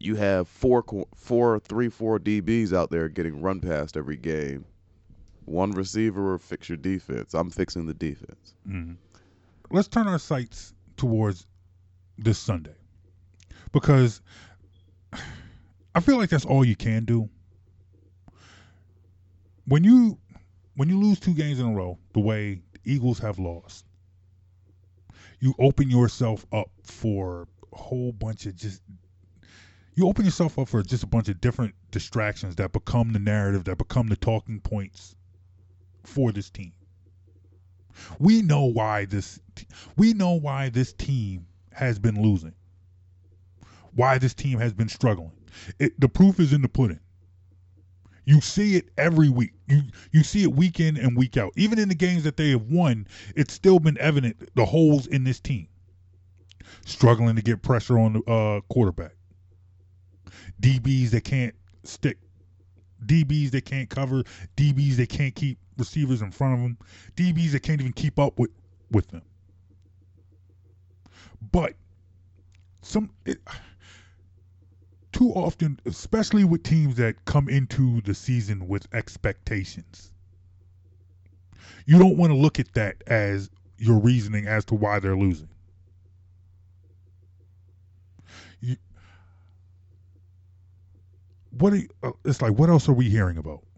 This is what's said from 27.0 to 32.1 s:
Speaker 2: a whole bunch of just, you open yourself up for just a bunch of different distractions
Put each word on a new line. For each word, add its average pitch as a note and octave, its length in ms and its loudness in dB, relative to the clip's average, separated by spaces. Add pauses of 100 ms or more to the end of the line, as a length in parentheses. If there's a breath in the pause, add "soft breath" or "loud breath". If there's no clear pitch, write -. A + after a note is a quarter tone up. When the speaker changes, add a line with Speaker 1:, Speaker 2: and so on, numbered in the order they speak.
Speaker 2:
a - 40 -20
whole B2 360 -8
bunch A2 340 -10
of F#2+ 100 -12
just, F#2+ 260 -14 (1120 soft breath)
you F#3 140 2
open G3+ 160 0
yourself E3+ 340 -2
up C3+ 100 -4
for A2+ 140 -2
just A#2+ 220 -6
a - 20 -10
bunch A2+ 220 -2
of F2 120 -8
different B2 340 -4 (160)
distractions G#2 680 -6